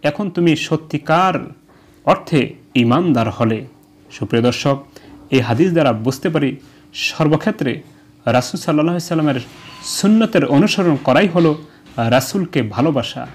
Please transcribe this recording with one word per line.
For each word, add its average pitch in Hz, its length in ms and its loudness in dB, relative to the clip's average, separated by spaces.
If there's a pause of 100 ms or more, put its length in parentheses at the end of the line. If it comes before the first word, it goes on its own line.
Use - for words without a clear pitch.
এখন - 260 -2
তুমি 170 260 2
সত্যিকার 160 960 -2 (520)
অর্থে 151 480 0 (220)
ঈমানদার 123 540 2
হলে।" 110 380 -2 (440)
সুপ্রিয় 117 320 -2
দর্শক, 135 400 0 (460)
এই 135 100 4
হাদিস 123 340 0
দ্বারা 147 200 2
বুঝতে 117 360 -4
পারি, 147 260 -2 (380)
সর্বক্ষেত্রে - 880 -2 (440)
রাসূল 123 340 0
সাল্লাল্লাহু 160 380 0
আলাইহি 165 80 -8
ওয়াসাল্লামের 151 360 -2 (420)
সুন্নতের 214 600 2
অনুসরণ 170 580 2
করাই 147 240 4
হলো 165 340 2 (360)
রাসূলকে 131 640 0
ভালোবাসা। 123 720 -4